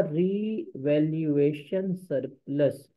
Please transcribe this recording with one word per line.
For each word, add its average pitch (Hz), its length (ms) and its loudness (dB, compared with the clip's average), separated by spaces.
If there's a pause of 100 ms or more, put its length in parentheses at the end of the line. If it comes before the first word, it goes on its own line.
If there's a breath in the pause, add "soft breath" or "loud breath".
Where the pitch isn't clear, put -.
revaluation 156 1900 0
surplus 139 1000 -2